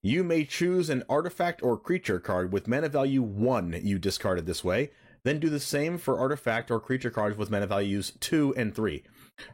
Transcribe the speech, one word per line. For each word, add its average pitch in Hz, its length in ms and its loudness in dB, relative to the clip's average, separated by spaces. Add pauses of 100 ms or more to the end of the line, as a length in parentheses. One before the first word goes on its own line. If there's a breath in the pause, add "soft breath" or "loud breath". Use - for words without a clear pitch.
You 151 220 2
may 165 200 2
choose 175 460 0
an 127 180 -2
artifact 170 540 -2
or 117 160 2
creature 175 400 0
card 92 340 -2
with 98 140 0
mana 143 220 0
value 139 340 2
one 101 600 0
you 98 160 0
discarded 92 460 0
this 87 180 -4
way. 110 260 0 (340 loud breath)
Then 147 140 0
do 156 100 0
the 147 120 -2
same 156 380 -2
for - 200 -2
artifact 120 540 -2
or 113 80 0
creature 127 300 -2
cards 104 260 0
with 107 140 -4
mana 101 180 0
values 101 500 0
two 147 380 2
and 110 180 -2
three. 98 300 -2 (500 loud breath)